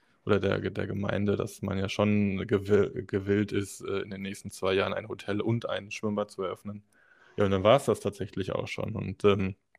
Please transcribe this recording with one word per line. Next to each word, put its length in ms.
oder 120
der, 200
der 280
Gemeinde, 500
dass 260
man 160
ja 100
schon 580
gewi-, 580
gewillt 460
ist, 300
äh, 200
in 100
den 120
nächsten 280
zwei 240
Jahren 180
ein 160
Hotel 320
und 280
ein 220
Schwimmbad 400
zu 120
eröffnen. 420
Ja, 100
und 40
dann 140
war's 220
das 140
tatsächlich 520
auch 160
schon. 260
Und, 300
ähm, 320